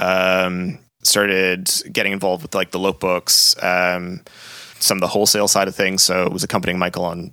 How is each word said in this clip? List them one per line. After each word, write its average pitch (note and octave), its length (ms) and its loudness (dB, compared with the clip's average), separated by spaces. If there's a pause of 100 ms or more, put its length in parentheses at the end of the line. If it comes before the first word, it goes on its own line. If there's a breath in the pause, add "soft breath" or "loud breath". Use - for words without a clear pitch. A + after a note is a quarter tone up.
um, F#2 760 0 (240)
started F#2+ 680 2 (220)
getting G2 220 -2
involved F#2+ 300 -2
with, - 120 -10
like, F#2+ 160 -2
the F#2 80 -4
lookbooks, - 840 0
um, F2+ 580 0 (580 loud breath)
some - 180 2
of F#2 40 -4
the F#2 60 2
wholesale G#2 400 2
side G2 200 2
of F#2+ 80 -6
things. F#2+ 260 0
So F#2 240 2
I - 20 0
was F#2+ 160 -4
accompanying F#2 360 -2
Michael F2+ 260 -2
on F2 280 -6